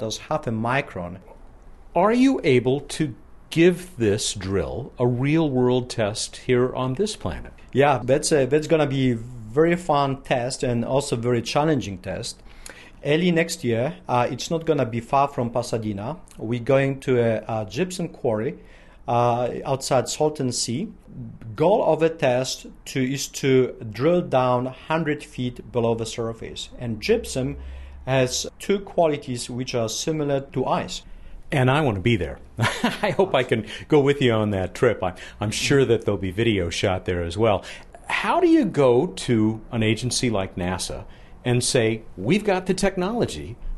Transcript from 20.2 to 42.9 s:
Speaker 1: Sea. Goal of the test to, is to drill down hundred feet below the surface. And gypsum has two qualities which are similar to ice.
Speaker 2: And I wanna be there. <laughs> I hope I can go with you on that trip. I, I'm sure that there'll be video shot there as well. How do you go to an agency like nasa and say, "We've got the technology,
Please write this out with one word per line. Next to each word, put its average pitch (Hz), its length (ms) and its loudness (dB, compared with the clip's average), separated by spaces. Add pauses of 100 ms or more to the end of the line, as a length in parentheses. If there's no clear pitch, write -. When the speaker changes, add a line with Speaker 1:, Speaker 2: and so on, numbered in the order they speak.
Speaker 1:
Sea. 127 400 -4 (640)
Goal 185 300 4
of 156 160 2
the 165 80 4
test 127 560 0 (200)
to, 131 280 -2
is 135 140 -6
to 131 460 2 (160)
drill 156 320 2
down 127 440 2
hundred 151 580 -4
feet - 480 -8
below 117 240 2
the 110 100 -4
surface. - 720 -8
And 113 220 -6
gypsum 151 560 -2 (500)
has 131 420 0 (120)
two 196 200 0
qualities 143 680 -2
which 127 260 -6
are 113 120 0
similar 143 540 -2
to 131 240 -4
ice. - 380 -4 (480)
Speaker 2:
And 127 180 4
I 143 120 4
wanna 110 180 0
be 117 160 4
there. 82 320 -4
<laughs> - 100 -20
I - 580 0
hope 190 200 2
I 127 80 4
can 113 240 -2 (200)
go 151 120 6
with 139 200 4
you 120 140 4
on 107 160 2
that 92 240 -2
trip. 110 300 2
I, 90 100 0 (260)
I'm 107 120 -2
sure 135 340 4
that 113 200 2
there'll 101 120 0
be 92 140 -4
video 98 400 2
shot 92 340 0
there 87 160 0
as 85 160 -6
well. 107 260 2 (440)
How 254 320 0
do 359 80 6
you 320 180 6
go 139 400 4
to 110 560 0 (100)
an 113 120 0
agency 117 480 0
like 95 240 -2
nasa 90 500 -4 (400)
and 123 180 2
say, 110 380 0 (160)
"We've 160 260 0
got 185 220 0
the - 80 0
technology, 185 840 -4 (220)